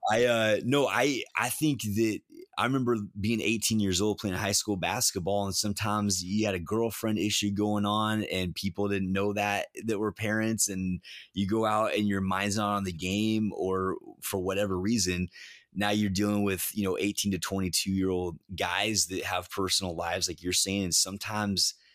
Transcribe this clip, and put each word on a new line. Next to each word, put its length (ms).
I, 140
uh, 400
no, 220
I, 360
I 140
think 320
that 380
I 60
remember 320
being 200
eighteen 380
years 220
old 180
playing 180
high 160
school 240
basketball, 680
and 100
sometimes 680
you 200
had 120
a 20
girlfriend 600
issue 340
going 340
on, 380
and 300
people 340
didn't 240
know 220
that, 340
that 160
were 120
parents, 560
and 320
you 120
go 180
out 300
and 140
your 120
mind's 360
not 180
on 100
the 80
game, 640
or 420
for 200
whatever 380
reason, 500
now 180
you're 200
dealing 320
with, 320
you 80
know, 160
eighteen 340
to 60
twenty-two-year-old 1000
guys 500
that 180
have 260
personal 440
lives, 320
like 160
you're 100
saying, 320
and 100
sometimes 800